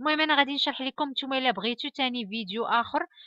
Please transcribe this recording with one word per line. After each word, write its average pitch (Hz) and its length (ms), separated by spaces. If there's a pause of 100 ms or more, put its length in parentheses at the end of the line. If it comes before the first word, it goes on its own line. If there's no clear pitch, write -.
المهم 302 200
انا 311 180
غادي 277 160
نشرح 277 280
لكم 269 280
نتوما 262 280
الا 262 120
بغيتو 233 380
تاني 247 380
فيديو 214 380
اخر 240 420 (200)